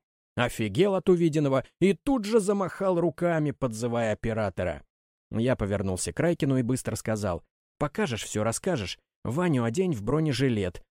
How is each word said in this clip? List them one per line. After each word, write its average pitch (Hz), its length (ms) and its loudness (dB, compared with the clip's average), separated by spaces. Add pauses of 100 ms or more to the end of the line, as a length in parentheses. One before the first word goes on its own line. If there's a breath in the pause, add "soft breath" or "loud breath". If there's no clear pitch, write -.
(360)
Офигел 120 580 0
от 185 160 -2
увиденного 151 560 4 (140 soft breath)
и 196 140 6
тут 254 320 0
же 226 140 4
замахал 190 600 0
руками, 165 500 0
подзывая 117 640 -2
оператора. 101 680 -2 (480)
Я 117 240 0
повернулся 95 580 -2
к - 60 -12
Райкину 151 380 2
и 131 40 2
быстро 123 340 -2
сказал: 101 480 -4 (360)
"Покажешь 147 440 -2
всё, 107 200 -4
расскажешь. 113 560 -2 (240)
Ваню 139 400 0
одень 151 320 0
в 101 80 -8
бронежилет, 123 800 0 (120)